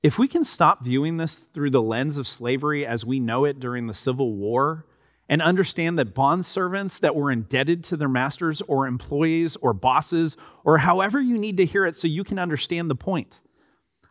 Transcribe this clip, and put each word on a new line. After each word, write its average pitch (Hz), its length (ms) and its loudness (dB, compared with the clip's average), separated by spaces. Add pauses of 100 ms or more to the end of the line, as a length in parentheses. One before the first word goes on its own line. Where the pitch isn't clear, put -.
If - 160 4
we 254 80 6
can 330 180 0
stop 160 400 2
viewing 143 340 0
this 160 160 -4
through 143 360 -4
the 127 120 4
lens 127 340 -2
of 135 100 -6
slavery 139 600 -2
as 113 180 -4
we 131 160 -2
know 120 240 0
it 139 160 -2
during 123 280 -6
the 104 60 -8
Civil 127 420 -2
War, 131 500 0 (460)
and 156 80 2
understand 170 580 0
that 110 160 -2
bondservants 180 880 -2
that 151 160 2
were 143 160 0
indebted 135 520 0
to 175 120 -4
their 147 100 -2
masters 139 540 0
or 135 260 0
employees 156 680 -2
or 127 160 2
bosses 151 640 2 (260)
or 156 140 6
however 185 420 2
you 240 200 2
need 208 180 -2
to 185 80 4
hear 190 220 0
it 165 100 -4
so - 100 -4
you 165 160 0
can 196 160 -4
understand 170 520 -2
the 135 40 2
point. - 460 -4 (720)